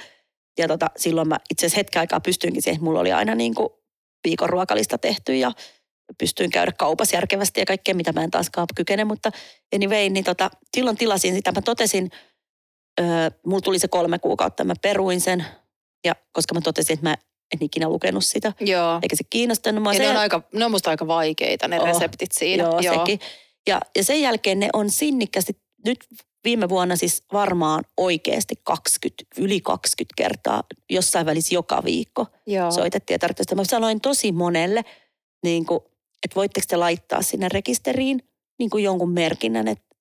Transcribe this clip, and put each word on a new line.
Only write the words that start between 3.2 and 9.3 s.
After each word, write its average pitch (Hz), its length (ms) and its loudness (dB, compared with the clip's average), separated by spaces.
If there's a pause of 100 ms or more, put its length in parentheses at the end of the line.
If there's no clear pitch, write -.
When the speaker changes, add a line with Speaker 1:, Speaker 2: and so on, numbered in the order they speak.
Speaker 1:
niinku 233 440 -2 (440)
viikon 165 260 0
ruokalista 185 480 0
tehty - 380 -2
ja 247 160 2 (680)
pystyin 175 320 -2
käydä - 220 2
kaupassa 160 440 0
järkevästi 196 440 0
ja 190 60 2
kaikkea, 190 300 0
mitä 170 180 0
mä 156 100 -2
en 165 80 -4
taaskaan 175 440 -2
kykene. 196 280 0
Mutta 214 280 -2 (440)